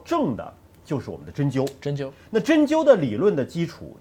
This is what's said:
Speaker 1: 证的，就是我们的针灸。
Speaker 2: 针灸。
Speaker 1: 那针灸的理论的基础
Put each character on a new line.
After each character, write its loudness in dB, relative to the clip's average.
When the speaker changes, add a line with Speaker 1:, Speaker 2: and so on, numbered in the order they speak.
Speaker 1:
证 -2
的， -12
就 -6
是 -10
我 -12
们 -18
的 -16
针 -2
灸。 -2
Speaker 2:
针 -6
灸。 -8
Speaker 1:
那 0
针 4
灸 2
的 8
理 -2
论 2
的 -2
基 -4
础 -12